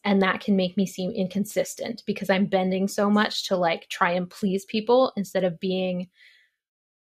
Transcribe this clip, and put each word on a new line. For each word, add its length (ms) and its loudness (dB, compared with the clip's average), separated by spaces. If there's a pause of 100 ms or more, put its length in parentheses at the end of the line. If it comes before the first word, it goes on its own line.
and 180 4
that 180 2
can 140 0
make 220 0
me 100 0
seem 240 -6
inconsistent 960 -4
because 240 -4
I'm 160 2
bending 400 0
so 240 0
much 380 2
to, 80 0
like, 320 0
try 240 0
and 180 -2
please 340 -2
people 520 2
instead 260 -2
of 160 0
being, 500 -2 (1000)